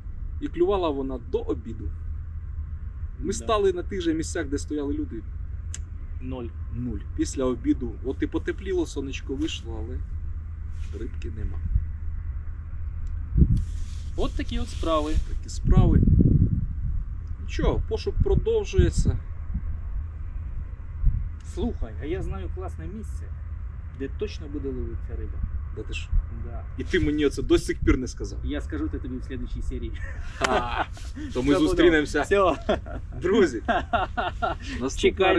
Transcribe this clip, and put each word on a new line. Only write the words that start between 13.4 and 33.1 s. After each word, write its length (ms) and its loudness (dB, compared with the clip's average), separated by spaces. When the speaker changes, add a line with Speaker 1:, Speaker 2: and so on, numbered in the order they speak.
Speaker 2:
От 200 2
такі 220 -2
от 100 -2
справи. 440 2
Speaker 1:
Такі 200 -2
справи. 520 8
Нічого, 460 2
пошук 260 -2
продовжується. 920 4
Speaker 2:
Слухай, 380 -2
а 20 -4
я 180 -2
знаю 320 -4
класне 320 -8
місце, 380 -8
де 100 -4
точно 340 -6
буде 160 -4
ловитися 500 -4
риба. 140 -6
Speaker 1:
Да 60 -8
ти 100 -8
ж. 160 -6
Speaker 2:
Да. 200 -6
Speaker 1:
І 60 -4
ти 160 2
мені 260 4
оце 160 2
до 160 6
сих 200 0
пір 200 6
не 100 -2
сказав. 360 -6
Speaker 2:
Я 160 -4
скажу 280 -4
це 100 -4
тобі 200 -6
в 60 -8
слідчій 380 -6
серії. 300 -4
Speaker 1:
А, 440 2
Speaker 2:
<laughs> 260 -8
Speaker 1:
то 80 0
ми 120 6
Speaker 2:
Це 60 6
Speaker 1:
зустрінемося. 580 6
Speaker 2:
буде. 260 6
Все. 120 2